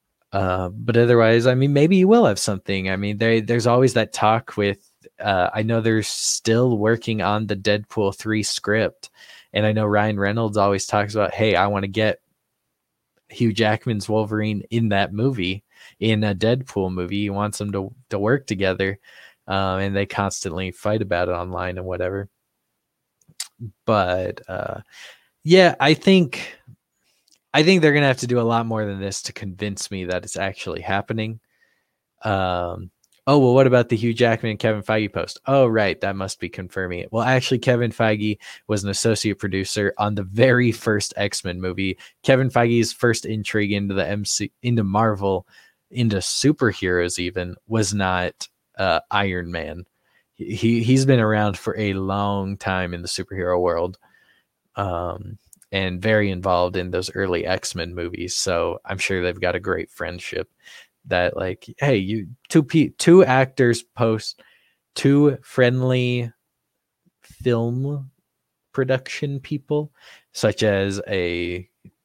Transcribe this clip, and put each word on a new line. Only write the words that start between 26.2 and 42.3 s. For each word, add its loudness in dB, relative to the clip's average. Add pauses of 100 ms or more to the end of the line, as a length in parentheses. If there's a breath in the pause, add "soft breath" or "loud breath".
I 4
think 6
they're 6
gonna 4
have 4
to -6
do 2
a 2
lot 2
more -2
than -4
this -6
to -12
convince -8
me -6
that -4
it's -10
actually -6
happening. -4 (840)
Um, -2 (340)
oh, 6
well, 6
what 8
about 4
the 0
Hugh 0
Jackman 2
and -6
Kevin 0
Feige 0
post? -6
Oh, 4
right, 2
that -2
must -8
be -8
confirming -8
it. -12
Well, -2
actually, 0
Kevin 0
Feige 0 (300 loud breath)
was -2
an -4
associate 0
producer -2
on 0
the -4
very 4
first -2
X-Men -4
movie. -4 (260 loud breath)
Kevin 2